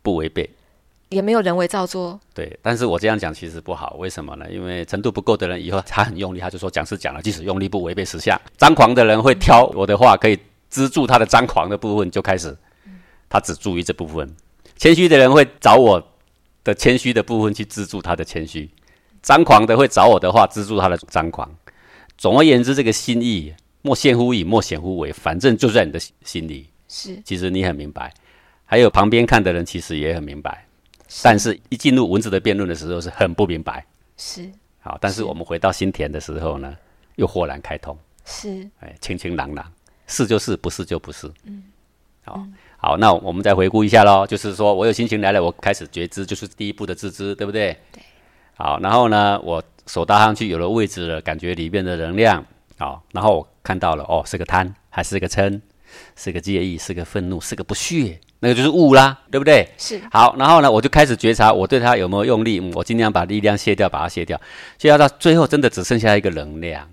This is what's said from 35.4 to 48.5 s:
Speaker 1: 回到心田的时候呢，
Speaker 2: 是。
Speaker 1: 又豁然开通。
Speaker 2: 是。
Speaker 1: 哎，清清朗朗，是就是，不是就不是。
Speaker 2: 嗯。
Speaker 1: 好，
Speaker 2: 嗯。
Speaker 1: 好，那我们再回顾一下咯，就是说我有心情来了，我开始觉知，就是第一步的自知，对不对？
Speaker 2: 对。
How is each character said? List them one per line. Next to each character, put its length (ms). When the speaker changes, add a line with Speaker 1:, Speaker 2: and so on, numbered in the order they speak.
Speaker 1:
回 140
到 140
心 200
田 200
的 80
时 200
候 200
呢， 100
Speaker 2:
是。 80
Speaker 1:
又 100
豁 220
然 140
开 160
通。 200
Speaker 2:
是。 460
Speaker 1:
哎， 220
清 160
清 180
朗 200
朗， 160
是 220
就 100
是， 180
不 140
是 160
就 140
不 120
是。 160
Speaker 2:
嗯。 180
Speaker 1:
好， 140
Speaker 2:
嗯。 160
Speaker 1:
好， 200
那 160
我 180
们 100
再 140
回 140
顾 140
一 40
下 160
咯， 240
就 100
是 160
说 200
我 120
有 60
心 160
情 140
来 100
了， 120
我 80
开 220
始 140
觉 200
知， 180
就 100
是 120
第 200
一 60
步 120
的 80
自 160
知， 240
对 120
不 60
对？ 240
Speaker 2:
对。 120